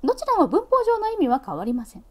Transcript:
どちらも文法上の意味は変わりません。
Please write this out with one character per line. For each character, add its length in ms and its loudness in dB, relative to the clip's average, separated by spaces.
ど 120 2
ち 120 -8
ら 120 2
も 100 4
文 140 0
法 220 0
上 140 2
の 120 -2
意 80 -6
味 100 2
は 160 0
変 100 -10
わ 80 -8
り 120 -4
ま 100 -6
せ 140 -20
ん。 120 -20